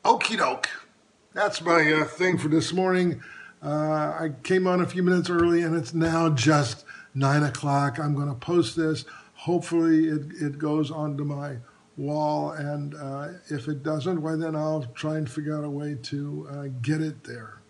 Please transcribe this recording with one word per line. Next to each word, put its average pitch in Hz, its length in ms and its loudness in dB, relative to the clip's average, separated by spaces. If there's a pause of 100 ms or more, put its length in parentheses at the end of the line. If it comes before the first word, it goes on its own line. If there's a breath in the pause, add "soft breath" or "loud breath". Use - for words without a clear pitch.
Okie 226 320 4
doke. - 320 0 (640)
That's 202 280 0
my, 165 300 4
uh, 156 140 4
thing 180 320 0
for 131 100 -2
this 156 240 2
morning. 180 500 2 (400 loud breath)
Uh, 151 60 -8
I 151 640 -2 (140)
came 185 240 2
on 180 120 4
a 175 80 2
few 180 160 -2
minutes 180 260 4
early, 170 340 4
and 165 120 0
it's 160 180 -2
now 165 360 4
just 143 560 4 (280 loud breath)
nine 139 300 4
o'clock. 143 560 0
I'm 147 160 0
gonna 143 200 -2
post 170 420 0
this. 156 260 0 (320 loud breath)
Hopefully 165 720 4
it, 151 160 0 (180)
it 143 180 -2
goes 151 320 0
onto 151 360 -4
my 143 320 -6 (400 soft breath)
wall, 151 540 -2
and, 147 440 -6
uh, 143 340 -8 (200)
if 139 180 -6
it 143 160 -6
doesn't, 156 380 -2
why 160 140 -2
then 160 200 -2
I'll 156 280 -2 (120)
try 156 220 -4
and 156 120 -2
figure 151 280 -4
out 147 80 -6
a 147 40 -6
way 147 340 -6
to, 147 460 -6
uh, 143 140 -10 (180)
get 151 200 0
it 151 240 -6
there. 113 440 -14